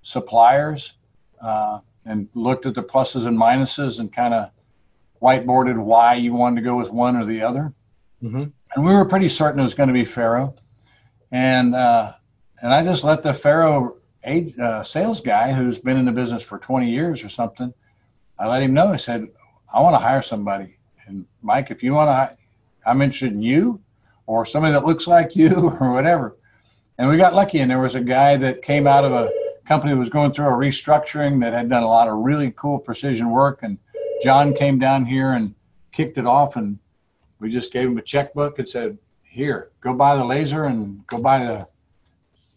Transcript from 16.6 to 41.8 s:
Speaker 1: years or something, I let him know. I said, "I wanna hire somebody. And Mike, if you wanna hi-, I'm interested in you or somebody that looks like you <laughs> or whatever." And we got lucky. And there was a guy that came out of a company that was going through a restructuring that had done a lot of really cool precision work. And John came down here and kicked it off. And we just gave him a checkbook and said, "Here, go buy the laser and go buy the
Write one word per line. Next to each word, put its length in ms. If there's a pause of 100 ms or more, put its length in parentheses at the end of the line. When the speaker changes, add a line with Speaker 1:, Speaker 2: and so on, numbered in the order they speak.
Speaker 1:
years 340
or 60
something, 440 (640)
I 100
let 140
him 120
know. 200
I 40
said, 300 (460)
"I 80
wanna 180
hire 220
somebody. 560 (280)
And 200 (160)
Mike, 300
if 120
you 100
wanna 200
hi-, 220 (500)
I'm 160
interested 320
in 80
you 400 (460)
or 180
somebody 280
that 120
looks 220
like 280
you 340
<laughs> 100
or 120
whatever." 440 (640)
And 120
we 80
got 180
lucky. 240
And 100
there 100
was 160
a 60
guy 360
that 240
came 260
out 180
of 60
a 180 (360)
company 280
that 60
was 100
going 220
through 160
a 40
restructuring 920
that 120
had 160
done 140
a 40
lot 200
of 120
really 320
cool 280
precision 520
work. 320
And 140 (460)
John 300
came 260
down 260
here 260
and 240 (360)
kicked 260
it 80
off. 300
And 240 (600)
we 100
just 240
gave 160
him 80
a 40
checkbook 580
and 100
said, 280 (260)
"Here, 460 (120)
go 120
buy 220
the 100
laser 400
and 420
go 120
buy 200
the 280 (880)